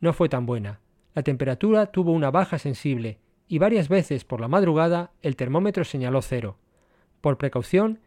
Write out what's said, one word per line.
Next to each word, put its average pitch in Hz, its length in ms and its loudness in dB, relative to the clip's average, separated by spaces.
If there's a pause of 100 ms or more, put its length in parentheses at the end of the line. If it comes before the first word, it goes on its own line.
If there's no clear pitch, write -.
no 170 120 2
fue 165 160 0
tan 123 180 -2
buena. 107 340 -6 (340)
La 151 80 -2
temperatura 151 640 0
tuvo 185 260 0
una 156 180 2
baja 175 280 0
sensible 120 600 -4 (300)
y 160 100 -2
varias 196 300 2
veces 160 360 0
por 120 160 -6
la 113 80 -4
madrugada 170 640 2 (100)
el 139 160 -4
termómetro 170 480 0
señaló 127 380 -2
cero. 113 360 -6 (600)
Por 139 180 0
precaución, 180 680 0